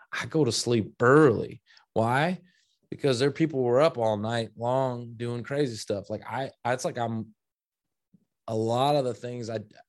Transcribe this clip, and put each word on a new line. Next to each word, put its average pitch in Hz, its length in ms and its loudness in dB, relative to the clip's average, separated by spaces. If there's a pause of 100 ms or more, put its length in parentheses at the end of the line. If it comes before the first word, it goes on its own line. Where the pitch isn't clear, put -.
(140)
I - 140 -6
go 151 180 2
to 117 60 2
sleep 120 500 0
early. 127 600 6 (320)
Why? 135 480 0 (500)
Because 131 260 0
there 139 120 2
are - 40 0
people 156 280 0
who 123 80 2
are 127 120 6
up 160 160 4
all 113 200 0
night 110 380 -4
long 120 640 -2
doing 120 240 -6
crazy 135 360 -2
stuff. 101 340 -6
Like, 104 180 -6
I, 127 220 -8 (120)
I, 120 100 0
it's 131 120 -2
like 131 140 -6
I'm, 113 340 -6 (1120)
a 113 80 -4
lot 120 400 2
of 143 100 2
the 123 100 -2
things 120 340 -10
I, 113 80 -6 (320)